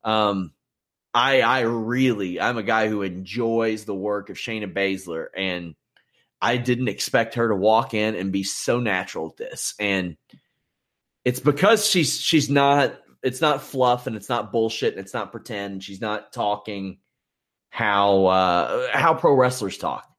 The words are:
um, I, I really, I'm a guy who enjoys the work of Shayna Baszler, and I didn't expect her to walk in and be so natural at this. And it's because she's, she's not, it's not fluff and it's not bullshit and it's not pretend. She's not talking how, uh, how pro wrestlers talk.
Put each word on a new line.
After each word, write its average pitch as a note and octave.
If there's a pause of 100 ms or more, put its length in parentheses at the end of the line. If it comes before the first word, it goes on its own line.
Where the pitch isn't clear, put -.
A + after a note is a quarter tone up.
um, G#2 (600)
I, C3
I B2+
really, A2+
I'm A#2
a G#2+
guy A2
who G#2
enjoys A2
the G#2
work G2+
of F#2
Shayna G#2
Baszler, F#2 (100)
and F2 (680)
I B2
didn't B2
expect A#2
her A#2
to G#2+
walk A2
in G#2+
and F#2+
be G2
so A#2+
natural F#2
at -
this. -
And F#2+ (1080)
it's B2+
because F#3
she's, D#3+
she's C3+
not, C#3 (240)
it's B2+
not D3
fluff B2+
and A2+
it's G2+
not A2
bullshit A2+
and G2
it's G2
not G#2+
pretend. G2+
She's G2
not G#2+
talking G#2 (720)
how, G2+
uh, F#2
how D#3+
pro D#3+
wrestlers B2
talk. C#2+ (140)